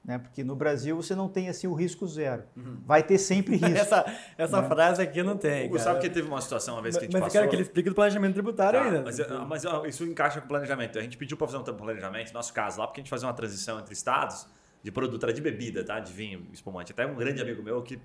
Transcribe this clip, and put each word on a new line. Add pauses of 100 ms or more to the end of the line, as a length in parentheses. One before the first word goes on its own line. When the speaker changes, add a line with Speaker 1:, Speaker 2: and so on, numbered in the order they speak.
Speaker 1:
né?
Porque
no
Brasil
você
não
tem,
assim,
o
risco
zero. (120)
Speaker 2:
Uhum.
Speaker 1:
Vai
ter
sempre
Speaker 2:
<laughs>
Speaker 1:
risco,
Speaker 2:
Essa, (340)
essa
Speaker 1:
né?
Speaker 2:
frase
aqui
não
tem,
Speaker 3:
O
Gustavo
Speaker 2:
cara.
Speaker 3:
que
teve
uma
situação
uma
vez
que
a
gente
Speaker 2:
Mas,
Speaker 3:
passou.
Speaker 2:
cara,
que
ele
explica
do
planejamento
tributário
Speaker 3:
Tá,
Speaker 2:
ainda.
Speaker 3:
mas,
ah,
mas,
ó,
isso
encaixa
com
o
planejamento.
A
gente
pediu
pra
fazer (100)
um
planejamento,
nosso
caso
lá,
porque
a
gente
fazia
uma
transição
entre
estados (360)
de
produto,
era
de
bebida,
tá?
De
vinho,
espumante.
Até
um
grande
amigo
meu
que